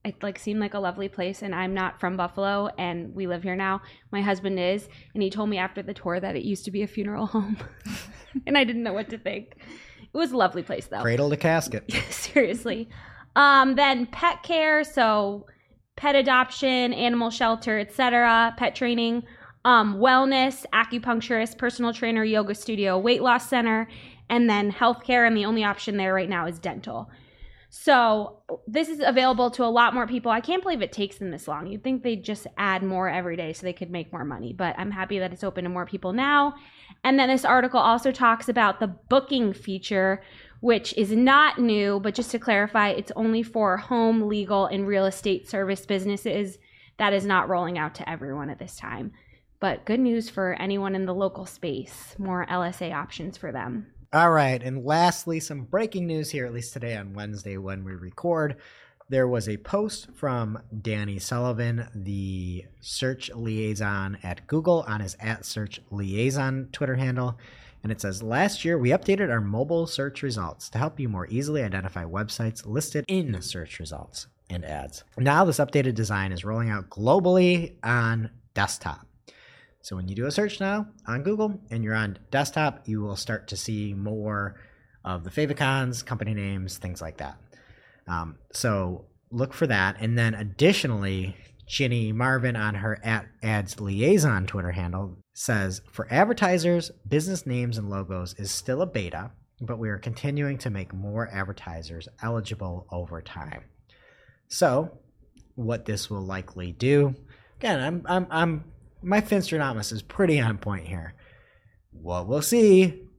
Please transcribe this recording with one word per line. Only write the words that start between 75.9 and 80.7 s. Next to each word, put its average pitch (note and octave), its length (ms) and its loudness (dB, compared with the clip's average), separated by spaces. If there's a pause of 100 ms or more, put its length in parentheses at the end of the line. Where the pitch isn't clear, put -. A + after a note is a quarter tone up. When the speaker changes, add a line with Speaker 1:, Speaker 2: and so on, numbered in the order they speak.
Speaker 2:
design G2 360 -2
is F2+ 140 -8
rolling A2+ 240 -2
out G2+ 200 -6
globally F3 920 4
on A2+ 460 0 (240)
desktop." - 540 -4 (760)
So F#2+ 120 -10
when F#2 120 -6
you F#2+ 80 -6
do A#2 100 -4
a C#3+ 60 -2
search G#3 280 -2
now G#3 280 -2 (200)